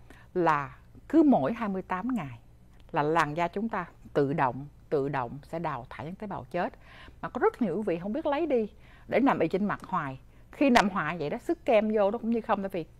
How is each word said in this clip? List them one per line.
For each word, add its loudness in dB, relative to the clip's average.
là 2
cứ 6
mỗi 4
hai -6
mươi -4
tám -4
ngày -8
là 0
làn 2
da 0
chúng -6
ta -6
tự 2
động, -2
tự 0
động -4
sẽ -10
đào -6
thải -12
những -10
tế -12
bào -10
chết. -4
Mà -8
có -8
rất 2
nhiều 0
quý -4
vị 0
không -6
biết -4
lấy 0
đi 0
để 0
nằm 4
y 4
trên 0
mặt -2
hoài. -6
Khi 2
nằm 6
hoài -2
vậy -4
đó, -4
sức -6
kem 4
vô 4
đó -4
cũng -4
như 0
không, -2
tại -6
vì -6